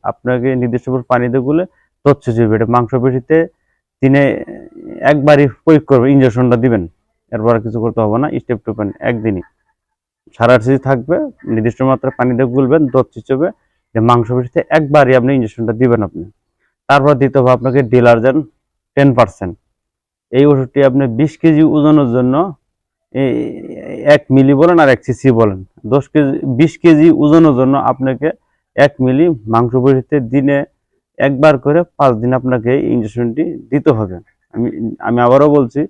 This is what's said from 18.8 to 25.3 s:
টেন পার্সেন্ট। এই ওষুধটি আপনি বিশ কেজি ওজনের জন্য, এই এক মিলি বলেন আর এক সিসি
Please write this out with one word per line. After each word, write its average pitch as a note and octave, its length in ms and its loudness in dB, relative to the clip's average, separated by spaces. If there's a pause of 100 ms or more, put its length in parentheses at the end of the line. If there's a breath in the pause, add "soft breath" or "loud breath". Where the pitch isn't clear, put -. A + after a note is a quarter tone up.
টেন C#3 140 2 (100)
পার্সেন্ট। F#2+ 360 -4 (840)
এই C#3 120 4
ওষুধটি C3+ 280 -2 (100)
আপনি C3+ 140 0 (160)
বিশ D3+ 140 -2 (100)
কেজি D#3 200 2 (120)
ওজনের D3 420 2
জন্য, B2+ 200 0 (800)
এই C3 180 -2 (840)
এক D3 80 0 (120)
মিলি C3+ 260 4
বলেন F3 220 4
আর C#3 120 4
এক A2+ 120 -4
সিসি C3 220 -2 (120)